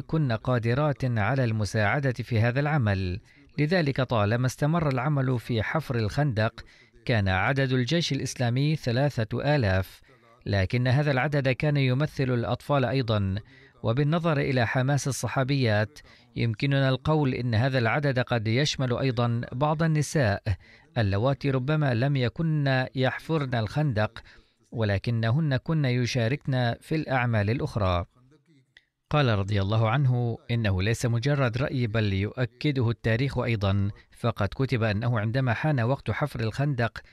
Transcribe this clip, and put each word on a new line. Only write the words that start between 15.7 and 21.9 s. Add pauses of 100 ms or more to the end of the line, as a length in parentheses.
يمكننا
القول
إن
هذا
العدد
قد
يشمل
أيضًا (120)
بعض
النساء (560)
اللواتي
ربما